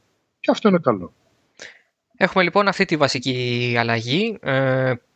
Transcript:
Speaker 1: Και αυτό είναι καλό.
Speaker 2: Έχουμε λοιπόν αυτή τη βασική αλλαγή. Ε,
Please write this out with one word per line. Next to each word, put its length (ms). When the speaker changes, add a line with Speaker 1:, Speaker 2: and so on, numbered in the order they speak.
Speaker 1:
Και 120
αυτό 160
είναι 120
καλό. 340
Speaker 2:
Έχουμε 260
λοιπόν 240
αυτή 180
τη 120
βασική 840
αλλαγή. 600
Ε, 520